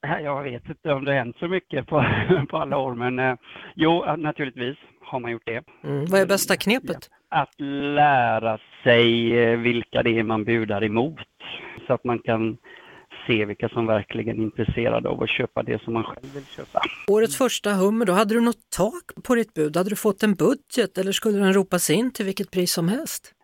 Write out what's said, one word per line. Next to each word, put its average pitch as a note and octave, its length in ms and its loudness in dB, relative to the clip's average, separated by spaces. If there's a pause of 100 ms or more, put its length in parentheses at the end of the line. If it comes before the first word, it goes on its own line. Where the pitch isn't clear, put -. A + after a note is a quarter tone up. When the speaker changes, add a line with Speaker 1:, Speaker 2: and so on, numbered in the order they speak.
Speaker 1:
Ja, E3 120 -2
jag C#3+ 240 -4
vet B2 260 -10
inte D#3 220 -6
om C3+ 140 -2
det C#3 60 0
har C#3 60 2
hänt A#2+ 220 -4
så F3 80 -6
mycket E3+ 400 -4
på, D3 180 2 (220)
<laughs> D#3+ 220 4
på D#3+ 80 -4
alla C#3+ 200 -2
år, C3 180 -2
men, B2 240 -2
eh, C3 160 2 (400)
jo, E3 300 4
ja, D3+ 100 0
naturligtvis D3 640 -6 (240)
har - 180 -8
man A#2+ 120 -6
gjort A#2 140 -8
det. A#2 180 -6 (200)
Speaker 2:
Mm. C#3+ 220 -4
Vad F#3+ 160 4
är F#3+ 40 4
bästa G3 320 0
knepet? - 520 -4 (200)
Speaker 1:
Ja. D#3 120 0
Att - 120 -4 (420)
lära A#2 640 4 (240)
sig, A#2 600 6
eh, A#2 160 4
vilka A#2+ 440 0
det A#2 160 2
är A2+ 40 0
man G#2+ 200 -2
budar A2 400 0
emot, A#2+ 360 0 (680)
så C3+ 60 2
att A#2 100 -2
man A#2 160 -2
kan A2+ 380 -2 (680)
se G#2+ 180 2
vilka G#2 240 -6
som A#2 180 -2
verkligen A2 520 -2
är A2+ 40 0
intresserade A2+ 680 -2
av - 140 -2
att A2 60 -4
köpa A#2+ 340 -4
det A2+ 200 -4
som A#2 100 -6
man A2+ 100 -2
själv C#3 300 -14
vill C#3 120 -14
köpa. - 360 -6 (300)
Speaker 2:
Årets G#3+ 260 2
första A#3 360 0
hummer G3+ 320 2
då, F3+ 80 2
hade G#3 200 2
du A#3 80 4
något A#3 360 0
tak A3+ 500 -4
på B3 80 4
ditt A3+ 180 -2
bud? D3+ 240 0
Hade F#3 120 0
du G3+ 60 -2
fått G#3 280 0
en G#3 120 2
budget - 640 0
eller F#3+ 140 -2
skulle G#3 280 0
den F#3+ 140 4
ropas F#3+ 360 2
in A3+ 240 2
till G#3 120 -4
vilket F#3+ 260 -6
pris F3+ 220 0
som E3+ 140 0
helst? - 440 -4 (120)